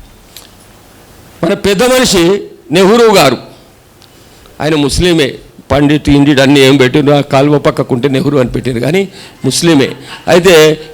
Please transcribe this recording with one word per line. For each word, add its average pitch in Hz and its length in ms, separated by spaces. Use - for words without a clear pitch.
మన 180 100
పెద్ద 196 300
మనిషి 208 580
నెహ్రూ 208 440
గారు, 139 220
ఆయన 160 140
ముస్లిమే, 151 580
పండిట్ 143 380
ఇండిట్ 143 300
అన్నీ 139 200
ఏం 135 180
పెట్టిండ్రు, 135 380
ఆ 143 60
కాలువ 143 380
పక్కకుంటే 127 480
నెహ్రూ 135 300
అని 127 120
పెట్టిండ్రు, 123 360
కానీ 185 220
ముస్లిమే. 135 440
అయితే 156 520